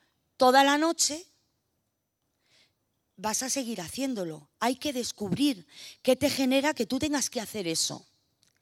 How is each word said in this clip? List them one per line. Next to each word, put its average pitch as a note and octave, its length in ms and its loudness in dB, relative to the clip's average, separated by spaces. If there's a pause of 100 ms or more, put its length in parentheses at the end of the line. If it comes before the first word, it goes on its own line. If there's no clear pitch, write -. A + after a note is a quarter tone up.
(380)
toda C4 260 6
la C#4+ 140 4
noche, E4 480 0 (1900)
vas G#3+ 260 -4
a C4 60 -6
seguir A#3 320 -4
haciéndolo. F3+ 680 -6 (100)
Hay B3+ 160 0
que D4 180 -4
descubrir G#3 760 -2 (340)
qué B3+ 140 4
te C#4 140 0
genera C4+ 440 2
que A3+ 120 -2
tú B3+ 140 -4
tengas C#4+ 300 -2
que A#3 120 -6
hacer G3 260 -8
eso. D3+ 380 -4 (560)